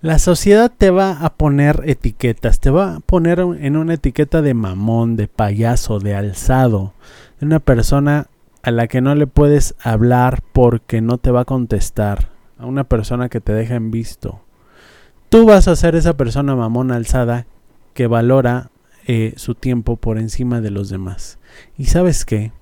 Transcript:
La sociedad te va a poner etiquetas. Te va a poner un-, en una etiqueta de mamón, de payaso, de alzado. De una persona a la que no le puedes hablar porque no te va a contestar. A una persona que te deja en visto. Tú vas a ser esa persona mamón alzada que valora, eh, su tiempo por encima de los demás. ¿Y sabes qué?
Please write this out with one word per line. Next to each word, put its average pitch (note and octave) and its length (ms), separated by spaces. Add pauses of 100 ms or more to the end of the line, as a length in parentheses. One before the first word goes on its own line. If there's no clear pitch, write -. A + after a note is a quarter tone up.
La D#3+ 160
sociedad G3+ 540
te G3 200
va F#3+ 200
a D#3 220
poner C#3+ 520
etiquetas. - 760
Te - 80
va F3 260
a D3+ 60
poner F3 420
un-, F3 140
en D3 180
una D#3+ 200
etiqueta D3+ 460
de C#3+ 120
mamón, A2+ 640
de G#2 100
payaso, A2 720
de G2+ 160
alzado. G#2 800 (480)
De D3 40
una D#3 140
persona C#3+ 680 (340)
a B2 100
la A#2 160
que B2+ 140
no C#3 120
le D3 140
puedes D3 540
hablar B2 600 (120)
porque A#2 480
no A#2 160
te B2+ 140
va B2 100
a B2 40
contestar. G#2+ 840 (280)
A A#2+ 80
una C3 200
persona B2 420
que A#2 140
te - 100
deja A2+ 240
en A2 160
visto. A2+ 480 (880)
Tú A3+ 180
vas G3+ 220
a F3 80
ser E3 200
esa E3 200
persona C3+ 400
mamón B2 360
alzada A#2+ 540 (480)
que B2 140
valora, A#2+ 640 (340)
eh, A2+ 300
su - 180
tiempo A#2+ 440
por A2 200
encima A#2 440
de G#2+ 100
los G2+ 160
demás. F#2+ 520 (380)
¿Y C3+ 100
sabes E3+ 360
qué? G#2+ 380